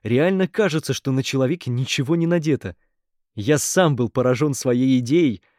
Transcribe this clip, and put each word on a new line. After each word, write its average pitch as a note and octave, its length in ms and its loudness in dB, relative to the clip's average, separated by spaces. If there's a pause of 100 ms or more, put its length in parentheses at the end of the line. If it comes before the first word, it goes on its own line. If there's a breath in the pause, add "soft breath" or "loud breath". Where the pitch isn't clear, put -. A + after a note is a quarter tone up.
реально F3 440 2
кажется, D#3+ 460 -2
что - 180 -4
на C3 120 0
человеке C3 480 -2
ничего C3 440 -2
не E3 120 0
надето. D3+ 480 -2 (600)
Я A#2 220 0
сам D#3+ 380 2
был A#2 140 0
поражён C3 440 0
своей B2+ 460 2
идеей, B2+ 420 0 (180)